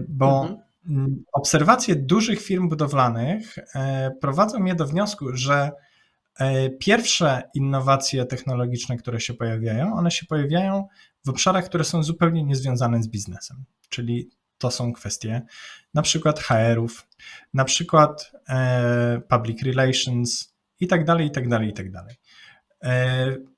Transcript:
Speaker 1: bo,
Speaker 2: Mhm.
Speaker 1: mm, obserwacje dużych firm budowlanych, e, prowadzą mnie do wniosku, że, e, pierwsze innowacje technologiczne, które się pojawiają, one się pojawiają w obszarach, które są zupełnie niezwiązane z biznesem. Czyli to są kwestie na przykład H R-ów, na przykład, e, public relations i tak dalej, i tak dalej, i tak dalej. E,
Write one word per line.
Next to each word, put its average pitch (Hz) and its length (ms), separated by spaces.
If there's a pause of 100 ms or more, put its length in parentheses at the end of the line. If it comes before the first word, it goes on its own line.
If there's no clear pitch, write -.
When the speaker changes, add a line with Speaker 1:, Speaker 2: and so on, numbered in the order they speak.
Speaker 1:
bo, 135 340
Speaker 2:
Mhm. 185 180 (280)
Speaker 1:
mm, 135 440
obserwacje 170 640
dużych 196 440
firm 185 280
budowlanych, 143 880 (160)
e, 135 360 (100)
prowadzą 196 380
mnie 185 160
do 160 120
wniosku, 147 500
że, 143 340 (680)
e, 131 320
pierwsze 151 720 (120)
innowacje 135 720
technologiczne, 123 720
które 117 240
się - 140
pojawiają, 113 600
one 170 160
się - 160
pojawiają 185 640 (360)
w 135 40
obszarach, 180 360
które 165 200
są 165 180
zupełnie 165 420
niezwiązane 123 580
z 110 60
biznesem. 110 560 (240)
Czyli 120 420 (280)
to 127 120
są 120 220
kwestie 110 500 (520)
na 147 80
przykład 156 380
H 120 180
R-ów, 117 480 (480)
na 135 100
przykład, 151 680 (160)
e, 120 800
public 113 340
relations 127 920 (280)
i 180 60
tak 175 180
dalej, 165 220
i 147 40
tak 127 180
dalej, 110 200
i 101 40
tak 95 180
dalej. 98 260 (680)
E, 127 540 (220)